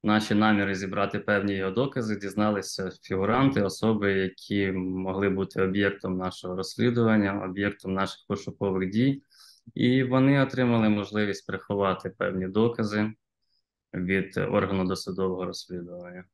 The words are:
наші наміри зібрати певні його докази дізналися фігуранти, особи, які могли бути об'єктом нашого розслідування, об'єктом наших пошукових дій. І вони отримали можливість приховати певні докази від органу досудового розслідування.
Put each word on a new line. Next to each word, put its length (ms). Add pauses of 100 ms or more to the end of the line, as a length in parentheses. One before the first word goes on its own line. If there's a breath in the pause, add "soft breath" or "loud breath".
наші 320
наміри 400
зібрати 440
певні 360
його 160
докази 460
дізналися 760 (120)
фігуранти, 600
особи, 500
які 600
могли 560
бути 340
об'єктом 540
нашого 400
розслідування, 880
об'єктом 500
наших 340
пошукових 600
дій. 320 (520 soft breath)
І 280
вони 400
отримали 460
можливість 580
приховати 640
певні 380
докази 640 (840)
від 420
органу 480
досудового 600
розслідування. 880